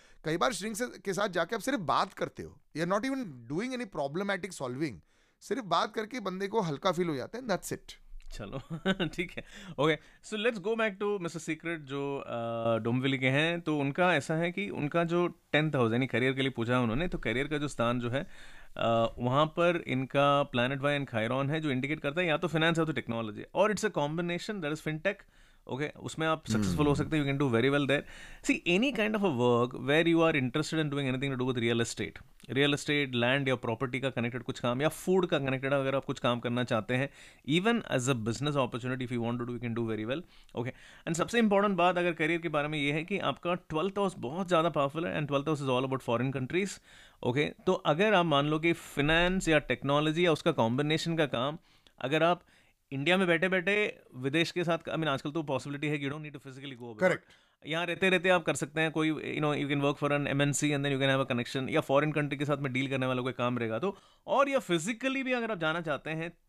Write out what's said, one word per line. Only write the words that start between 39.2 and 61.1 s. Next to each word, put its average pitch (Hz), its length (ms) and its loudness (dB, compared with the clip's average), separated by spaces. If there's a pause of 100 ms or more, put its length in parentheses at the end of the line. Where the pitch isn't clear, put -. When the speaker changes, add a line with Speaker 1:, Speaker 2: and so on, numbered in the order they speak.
Speaker 2:
to 120 80 -6
do, 123 60 -6
you 120 120 -8
can 117 140 -4
do 117 100 0
very 107 180 -4
well। 139 160 -4 (340)
ओके, 120 140 -4 (380)
and 165 60 -2
सबसे 165 240 0
इंपॉर्टेंट 202 380 4
बात 175 220 4
अगर 175 140 2
करियर 165 280 0
के 170 80 -4
बारे 151 200 0
में 156 100 -2
ये 143 140 0
है 156 120 -2
कि 190 140 -4
आपका 170 360 -2
ट्वेल्थ 175 440 -2
हाउस 196 200 0
बहुत 160 300 -6
ज़्यादा 170 200 4
पावरफुल 156 380 0
है, 175 160 -2
and 143 80 -2
twelfth 143 240 2
house 139 160 0
is 123 80 4
all 131 120 0
about 131 180 -4
foreign 131 320 0
countries। 175 420 -2 (420)
ओके, 123 200 2 (220)
तो 185 60 6
अगर 185 420 2
आप 175 120 4
मान 143 200 4
लो 156 120 2
कि 165 140 2
फाइनेंस 165 760 2
या 156 100 6
टेक्नोलॉजी 147 680 2
या 170 60 6
उसका 156 200 2
कॉम्बिनेशन 147 640 0
का 160 100 2
काम 135 320 -4 (420)
अगर 127 220 0
आप - 200 2 (500)
इंडिया 143 260 2
में 190 80 2
बैठे-बैठे 185 760 0 (120)
विदेश 139 360 0
के 175 140 -4
साथ, 165 140 0
I - 160 -8
mean, 156 120 -2
आजकल 139 240 -2
तो 160 120 -4
पॉसिबिलिटी 143 440 -4
है 147 120 0
कि 143 80 -4
you 139 80 -4
don't 151 160 -12
need 143 120 -16
to 139 60 -20
physically 131 300 -14
go 120 80 -14
abroad। 110 220 2
Speaker 1:
Correct। - 220 -2 (360)
Speaker 2:
यहाँ 165 200 -2
रहते-रहते 175 420 4
आप 180 180 6
कर 156 80 4
सकते 151 260 -2
हैं, 160 120 2
कोई, 156 180 2
you 151 360 -2
know, 147 160 0
you 143 120 -2
can 143 100 2
work 143 180 2
for 143 100 2
an 143 160 2
M 139 100 2
N 143 100 6
C 143 160 2
and 147 140 2
then 139 140 0
you 131 80 0
can 135 160 4